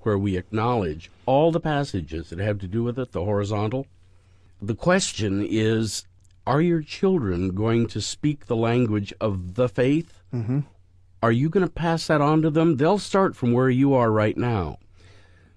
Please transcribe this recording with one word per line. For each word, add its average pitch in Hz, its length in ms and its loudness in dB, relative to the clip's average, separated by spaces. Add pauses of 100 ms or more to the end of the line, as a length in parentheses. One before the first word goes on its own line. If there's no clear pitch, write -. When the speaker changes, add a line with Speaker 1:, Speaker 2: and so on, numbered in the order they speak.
Speaker 1:
where 107 140 2
we 98 180 0
acknowledge 104 720 -2 (160)
all 147 260 2
the 165 80 -2
passages 101 720 -4
that 85 100 -10
have 104 200 -2
to 98 80 -8
do 110 160 -2
with 117 160 -4
it, 123 120 -8
the 90 140 -4
horizontal, 104 640 -2 (760)
the 107 140 -4
question 107 720 0
is, 110 560 0 (400)
are 139 160 2
your 170 200 2
children 107 720 -2
going 113 320 2
to 107 140 -6
speak - 440 -4
the 120 100 -2
language 113 640 0
of 95 360 -4
the 127 120 2
faith? 143 540 -2 (120)
Speaker 2:
Mm-hmm. 120 260 -2 (640)
Speaker 1:
Are 117 80 4
you 131 180 2
gonna 185 200 2
pass 165 380 -2
that 151 140 4
on 156 200 4
to 160 80 2
them? 165 280 2
They'll 165 200 2
start 196 380 2
from 120 180 0
where 131 160 4
you 135 240 4
are 120 180 4
right 107 260 2
now. 98 400 -2 (800)